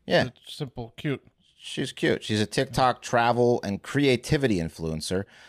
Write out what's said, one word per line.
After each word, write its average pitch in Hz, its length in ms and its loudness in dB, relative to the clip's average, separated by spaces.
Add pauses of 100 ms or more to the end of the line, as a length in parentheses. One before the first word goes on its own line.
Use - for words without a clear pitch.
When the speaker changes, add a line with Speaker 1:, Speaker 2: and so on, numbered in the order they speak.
Speaker 1:
Yeah. 143 200 2 (180)
Speaker 2:
It's - 120 -16
simple, 123 400 -10
cute. - 260 -6 (360)
Speaker 1:
She's - 340 -8
cute. - 320 0
She's 107 160 0
a 104 60 2
TikTok 127 560 0
travel 120 600 4
and 98 200 -4
creativity 135 760 2
influencer 80 680 -4 (240)